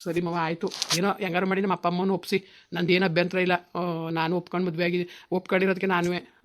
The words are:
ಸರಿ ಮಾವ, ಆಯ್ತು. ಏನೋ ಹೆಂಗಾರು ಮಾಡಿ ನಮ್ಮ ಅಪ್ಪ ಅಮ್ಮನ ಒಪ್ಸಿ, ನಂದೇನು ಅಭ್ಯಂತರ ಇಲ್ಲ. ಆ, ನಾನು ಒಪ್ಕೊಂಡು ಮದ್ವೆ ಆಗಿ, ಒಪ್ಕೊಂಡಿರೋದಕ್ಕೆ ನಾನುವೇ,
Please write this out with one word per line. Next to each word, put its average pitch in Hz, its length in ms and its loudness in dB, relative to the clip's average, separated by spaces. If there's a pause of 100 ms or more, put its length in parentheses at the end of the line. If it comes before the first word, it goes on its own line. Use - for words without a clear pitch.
ಸರಿ 175 180 -2
ಮಾವ, 170 180 -2
ಆಯ್ತು. 165 300 -2 (280)
ಏನೋ 196 140 2
ಹೆಂಗಾರು 185 360 0
ಮಾಡಿ 190 140 0
ನಮ್ಮ 196 120 2
ಅಪ್ಪ 175 140 0
ಅಮ್ಮನ 180 240 0
ಒಪ್ಸಿ, - 600 -4
ನಂದೇನು 180 320 2
ಅಭ್ಯಂತರ 175 320 2
ಇಲ್ಲ. 185 140 2 (240)
ಆ, 170 340 -4
ನಾನು 165 280 0
ಒಪ್ಕೊಂಡು 175 300 -2
ಮದ್ವೆ 170 160 -2
ಆಗಿ, 175 240 0 (240)
ಒಪ್ಕೊಂಡಿರೋದಕ್ಕೆ 185 560 0
ನಾನುವೇ, 175 460 0 (120)